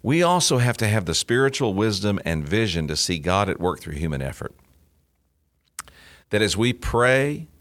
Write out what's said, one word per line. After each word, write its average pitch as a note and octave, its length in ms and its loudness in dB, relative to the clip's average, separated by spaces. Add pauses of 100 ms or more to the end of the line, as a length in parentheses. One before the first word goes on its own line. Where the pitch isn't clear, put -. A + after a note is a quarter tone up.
we D#3+ 220 2
also E3+ 340 2
have A#2+ 200 2
to A2 100 2
have G#2+ 160 2
the E2 100 -2
spiritual C3 580 0
wisdom G2+ 520 0
and D#2+ 200 -2
vision E2+ 440 0
to D2+ 80 -4
see F2 240 -2
God F#2+ 280 0
at - 120 -4
work F2 180 -2
through D#2 160 -12
human D2 260 -4
effort. - 320 -8 (1800)
That G#2 120 0
as G#2 140 0
we A#2 160 2
pray C3+ 720 0 (140)